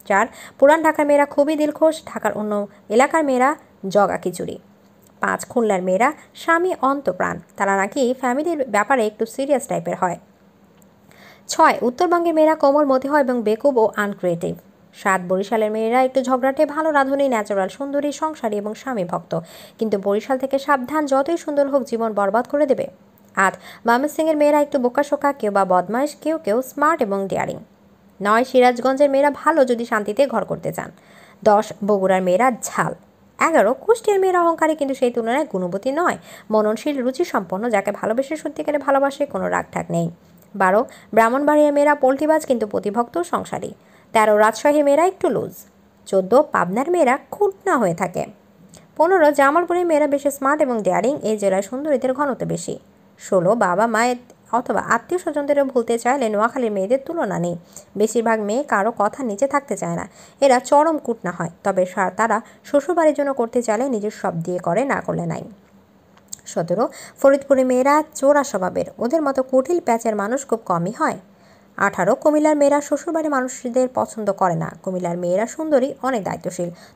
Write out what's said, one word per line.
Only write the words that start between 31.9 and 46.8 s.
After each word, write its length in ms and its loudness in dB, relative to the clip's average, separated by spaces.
মেয়েরা 300 2
ঝাল। 300 -2
এগারো, 340 2
কুষ্টিয়ার 460 0
মেয়েরা 220 2
অহংকারী 340 0
কিন্তু 200 -4
সেই 160 0
তুলনায় 340 -2
গুণবতী 460 -4
নয়, 260 -2
মননশীল, 500 0
রুচিসম্পন্ন, 680 -4
যাকে 220 0
ভালোবেসে 440 -4
সত্যিকারে 420 -6
ভালোবাসে, 480 0
কোনো 240 -4
রাগঢাক 400 -4
নেই। 220 -2
বারো, 300 4
ব্রাহ্মণবাড়িয়ার 600 4
মেয়েরা 220 4
পোল্ট্রিবাজ 500 2
কিন্তু 220 0
প্রতিভক্ত, 540 -4
সংসারী। 500 -6
তেরো, 240 4
রাজশাহী 460 4
মেয়েরা 220 4
একটু 240 -2
লুজ। 220 -4
চোদ্দ, 360 2
পাবনার 500 0